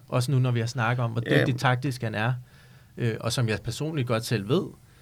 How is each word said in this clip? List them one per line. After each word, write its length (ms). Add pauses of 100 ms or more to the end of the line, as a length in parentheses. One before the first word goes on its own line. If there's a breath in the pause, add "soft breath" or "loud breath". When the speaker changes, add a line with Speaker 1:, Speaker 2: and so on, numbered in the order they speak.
Speaker 1:
Også 220
nu, 80
når 120
vi 80
har 80
snakket 360
om, 80
hvor 140
Speaker 2:
Ja. 140
Speaker 1:
dygtig 180
taktisk 440
han 140
er, 180 (640 loud breath)
øh, 220
og 140
som 160
jeg 140
personligt 440
godt 180
selv 240
ved, 140 (380 loud breath)